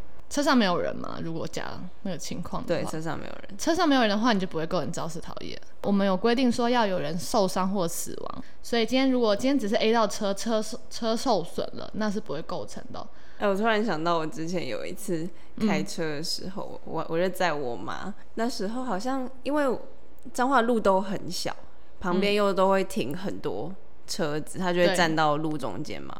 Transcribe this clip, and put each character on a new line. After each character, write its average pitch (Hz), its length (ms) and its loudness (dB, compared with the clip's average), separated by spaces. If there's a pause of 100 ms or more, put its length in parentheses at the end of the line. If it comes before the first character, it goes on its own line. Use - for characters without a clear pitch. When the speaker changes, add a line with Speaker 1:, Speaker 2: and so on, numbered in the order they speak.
(300)
Speaker 1:
车 285 100 0
上 285 160 4
没 233 80 6
有 175 140 2
人 73 160 0
吗？ 60 260 -4
如 165 140 -4
果 160 140 -4
假 - 160 -4 (380)
那 196 100 -2
个 160 40 -2
情 - 240 -4
况 170 240 -4
的 175 120 0
话。 131 40 -2
Speaker 2:
对， - 80 -2
车 156 120 -4
上 160 180 -4
没 - 60 -6
有 - 80 -8
人。 - 260 -6
Speaker 1:
车 330 160 2
上 339 140 2
没 277 80 6
有 254 60 4
人 214 80 4
的 202 80 2
话， 233 140 4
你 202 60 2
就 185 80 0
不 170 100 -6
会 156 80 -2
构 175 160 0
成 147 120 -2
肇 151 160 -4
事 165 100 -6
逃 - 220 -6
逸 - 140 -6
了。 - 60 -8 (220)
我 196 80 0
们 202 160 4
有 190 100 4
规 226 160 4
定 240 200 4
说 240 180 2
要 240 160 4
有 185 140 0
人 156 180 -2
受 190 300 2
伤 190 240 0
或 180 160 2
死 - 340 -4
亡， - 220 -6 (180)
所 - 160 0
以 226 80 2
今 240 100 2
天 269 140 4
如 254 80 4
果 220 160 4
今 233 140 2
天 277 100 4
只 214 100 0
是 214 80 2
A 220 160 4
到 226 140 6
车， 202 260 0
车， 214 300 0 (260)
车 226 280 0
受 220 260 2
损 - 300 -2
了， - 220 -6
那 214 140 0
是 208 120 0
不 - 120 -4
会 151 100 -4
构 160 220 -4
成 - 160 -4 (120)
的 - 80 -4
哦。 - 80 -6 (300)
Speaker 2:
哎， 208 100 2
我 196 80 4
突 208 80 2
然 220 200 4
想 160 200 0
到 170 140 4
我 156 80 0
之 156 200 -4
前 170 220 -2
有 110 180 -4
一 175 60 -4
次 180 360 -2 (380)
开 190 160 2
车 190 220 -4
的 151 180 -2
时 - 280 -4
候， - 340 -4
Speaker 1:
嗯。 - 80 -4
Speaker 2:
我， 160 160 -2
我 165 100 0
就 185 100 2
载 180 240 2
我 135 220 -2
妈， 127 400 -4 (200)
那 226 140 0
时 202 200 -2
候 254 160 -4
好 220 120 -2
像 254 320 -2 (140)
因 277 120 -2
为 277 240 2 (540)
彰 247 160 2
化 269 120 6
路 233 180 4
都 196 220 6
很 202 300 -2
小， - 240 -2 (460)
旁 180 200 2
边 202 140 4
又 202 180 4
都 190 160 4
会 190 160 4
停 160 320 -2
很 185 220 -4
多 143 360 -2 (320)
车 156 320 -2
子， - 200 -4
Speaker 1:
嗯。 - 20 -4
Speaker 2:
它 185 120 2
就 175 80 4
会 175 140 6
站 170 200 4
到 151 240 4
路 156 180 0
中 107 260 -4
间 92 200 -4
嘛， 67 180 -6